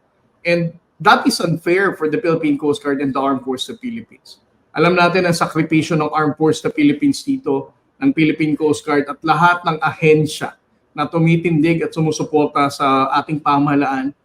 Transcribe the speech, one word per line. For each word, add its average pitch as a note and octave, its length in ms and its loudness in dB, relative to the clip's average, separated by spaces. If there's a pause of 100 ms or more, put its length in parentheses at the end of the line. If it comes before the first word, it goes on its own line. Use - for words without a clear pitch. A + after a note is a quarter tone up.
(440)
And E3+ 320 0 (240)
that A3 240 2
is - 160 0
unfair F3 560 0
for D3+ 160 -4
the D3+ 80 -2
Philippine D#3+ 400 0
Coast D3 240 -2
Guard C#3 160 -2
and C#3 160 -4
the C3+ 60 -2
Armed C#3 180 0
Forces B2+ 320 -6
of A2+ 80 -18
the B2 80 -10
Philippines. - 560 -16 (320)
Alam F3 240 2
natin F3 240 2
ang E3+ 80 2
sakripisyo D#3+ 640 -2
ng D3+ 160 -2
Armed D3+ 240 -2
Forces D#3 320 0
of - 80 -8
the D3+ 80 2
Philippines C#3+ 400 0
dito, C3+ 480 -4 (240)
ng C3+ 160 0
Philippine D#3 480 0
Coast D3+ 240 0
Guard, C#3+ 240 0
at C#3+ 160 -10
lahat E3+ 400 2
ng D#3+ 160 -2
ahensya D#3 720 2 (400)
na D3 160 -4
tumitindig E3 720 2
at D3+ 160 -6
sumusuporta D3+ 720 0
sa C3+ 400 0 (160)
ating D3 160 -6
pamahalaan C#3+ 720 0 (120)